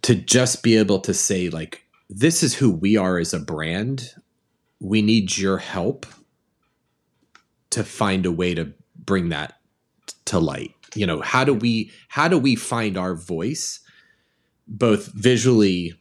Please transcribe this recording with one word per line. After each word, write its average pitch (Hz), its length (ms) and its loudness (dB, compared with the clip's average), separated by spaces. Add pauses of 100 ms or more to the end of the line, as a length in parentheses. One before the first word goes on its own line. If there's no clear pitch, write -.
to 120 120 4
just 123 480 0
be 113 140 4
able 98 240 2
to 95 140 -4
say, 90 340 -2
like, 80 380 -10 (240)
"This 139 320 2
is 147 140 0
who 123 140 4
we 98 280 2
are 92 200 2
as 85 140 -2
a 85 80 -4
brand. 87 720 -6 (680)
We 107 200 0
need 104 380 2
your 95 200 0
help 95 460 -6 (1700)
to 107 140 -4
find 95 420 0
a 87 60 0
way 87 220 -2
to 80 200 -6 (200)
bring 90 360 -2
that 73 240 -6 (520)
t-, - 80 -18 (120)
to 190 120 0
light." 156 360 -2 (200)
You 107 120 -2
know, 82 160 -2
how 127 220 2
do 139 100 4
we, 113 360 -2 (180)
how 151 200 0
do 175 100 2
we 127 160 4
find 110 440 -4
our 92 160 -4
voice, 87 680 -6 (880)
both 107 460 0
visually 104 880 2